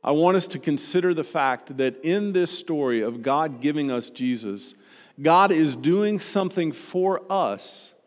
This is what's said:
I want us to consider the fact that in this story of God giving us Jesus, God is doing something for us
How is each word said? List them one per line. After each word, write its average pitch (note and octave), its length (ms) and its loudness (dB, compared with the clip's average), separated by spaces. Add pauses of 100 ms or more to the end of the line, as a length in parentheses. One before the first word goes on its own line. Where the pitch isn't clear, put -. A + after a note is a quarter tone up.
I B2 80 0
want E3+ 260 4
us F#3 100 0
to C#3+ 120 -10
consider F3 540 0
the D#3 100 -2
fact C3+ 540 -2
that C3 260 -2
in G3 300 -2
this F3+ 220 0
story C3 460 -2
of A#2 220 -4
God C#3 360 0
giving D3 320 0
us A#2+ 180 -4
Jesus, A2+ 680 -6 (440)
God F3+ 320 6
is D#3 240 2
doing F#3+ 440 2
something F3+ 520 -2
for F#3 500 -2 (100)
us C3+ 640 -4 (140)